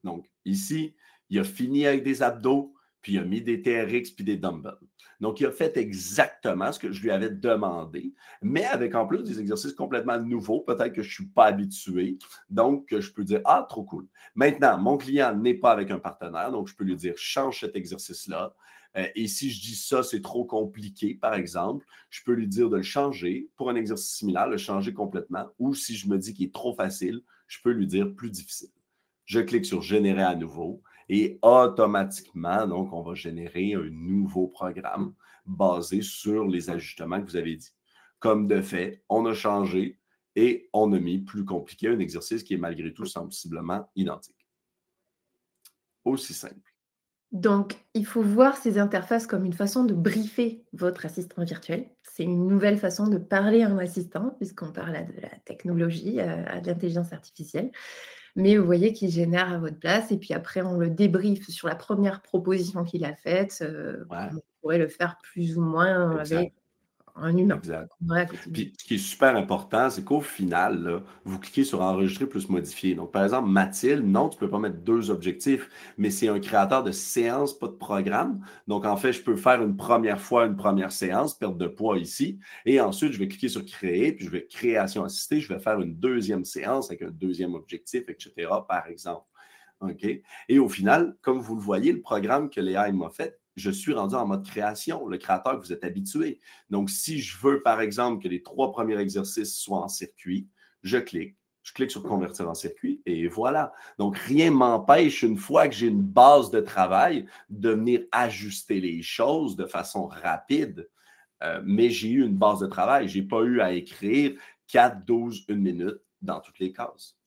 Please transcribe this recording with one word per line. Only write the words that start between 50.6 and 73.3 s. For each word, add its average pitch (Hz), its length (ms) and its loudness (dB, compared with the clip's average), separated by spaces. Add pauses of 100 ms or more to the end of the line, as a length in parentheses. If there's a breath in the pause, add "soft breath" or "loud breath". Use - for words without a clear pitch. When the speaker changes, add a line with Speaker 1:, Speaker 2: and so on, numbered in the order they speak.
Speaker 2:
votre 180 320 -2
assistant 175 360 -8
virtuel. 170 460 -6 (140)
C'est - 220 -8
une 175 220 2
nouvelle 202 320 4
façon 208 300 0
de 208 80 4
parler 202 460 4
à 214 60 4
un 196 100 2
assistant, 180 580 -4
puisqu'on 175 360 -10
parle 165 340 -8
de - 160 -14
la - 80 -14 (160)
technologie, 175 760 -2
euh, 170 260 -4
à 180 140 -6
de 175 60 -8
l'intelligence 170 480 -2
artificielle. 165 560 -8 (640 loud breath)
Mais 196 200 8
vous 196 80 6
voyez 175 280 4
qu'il 196 180 -2
génère 170 420 2
à 175 60 -4
votre 160 220 -6
place, 214 320 0
et 202 40 0
puis - 160 -8
après, 185 300 -4
on 180 160 -2
le 170 120 2
débriefe 190 600 2
sur 170 160 -8
la 160 80 -2
première 196 480 0
proposition 180 640 -2
qu'il 170 200 -4
a 151 100 -6
faite. 185 480 -2
Euh, 151 480 -8
Speaker 1:
Ouais. 175 220 -10
Speaker 2:
on 156 80 -10 (200)
pourrait 160 180 0
le 160 80 4
faire 175 360 -6
plus 165 360 -4
ou 165 40 2
moins 165 580 2
Speaker 1:
Exact. 151 160 -2
Speaker 2:
avec 175 180 0 (640)
un 165 180 2
humain, 185 220 6
Speaker 1:
Exact. 165 320 -8 (120)
Speaker 2:
un 165 40 -4
vrai 170 160 2
à 170 40 0
côté - 200 -12
de 170 60 -12
Speaker 1:
Puis, 160 120 -2
Speaker 2:
lui. 147 140 -12
Speaker 1:
ce - 60 -20
qui 117 100 -2
est 101 40 0
super 123 380 4
important, 107 540 0
c'est 98 140 -8
qu'au 147 160 2
final, 90 640 0
là, 87 200 -4 (220 loud breath)
vous 95 140 -8
cliquez - 260 0
sur - 180 -2
enregistrer 95 440 2
plus 98 220 -6
modifier. 92 460 0
Donc, 85 180 -8
par 98 120 2
exemple, 113 240 2